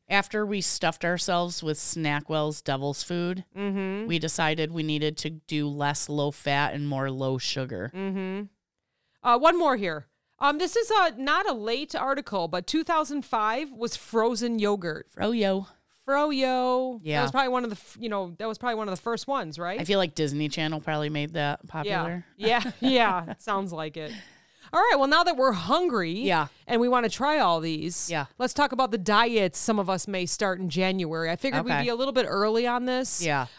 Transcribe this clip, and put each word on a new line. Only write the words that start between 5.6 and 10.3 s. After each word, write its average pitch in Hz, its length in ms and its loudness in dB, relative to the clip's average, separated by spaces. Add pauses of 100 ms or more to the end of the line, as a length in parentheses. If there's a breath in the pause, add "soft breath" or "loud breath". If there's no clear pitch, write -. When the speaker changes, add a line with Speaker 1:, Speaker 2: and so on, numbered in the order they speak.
Speaker 1:
less 143 400 -2
low 147 240 -2
fat 143 420 0
and 147 140 -4
more 135 200 -2
low 131 300 -2
sugar. 123 560 -6
Speaker 2:
Mm-hmm. 190 480 -6 (800)
Uh, 240 160 4
one 330 200 6
more 294 180 4
here. 165 300 -4 (340)